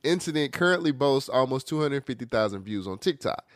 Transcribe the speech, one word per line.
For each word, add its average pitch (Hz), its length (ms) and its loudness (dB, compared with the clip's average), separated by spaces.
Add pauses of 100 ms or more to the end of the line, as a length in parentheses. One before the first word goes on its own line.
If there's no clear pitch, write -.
incident 156 500 0
currently 175 380 2
boasts 139 380 2
almost 131 380 2
two 156 140 -2
hundred 139 240 -2
fifty 123 200 -6
thousand 104 380 0
views 98 240 -6
on 95 100 -6
TikTok. - 480 -2 (100)